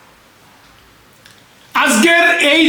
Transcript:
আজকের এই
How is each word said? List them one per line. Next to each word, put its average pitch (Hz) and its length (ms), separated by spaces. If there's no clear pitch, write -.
আজকের 330 500
এই 320 160